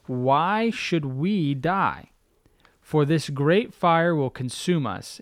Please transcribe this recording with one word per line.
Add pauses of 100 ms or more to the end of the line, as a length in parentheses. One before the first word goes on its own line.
why
should
we
die? (680)
For
this
great
fire
will
consume
us,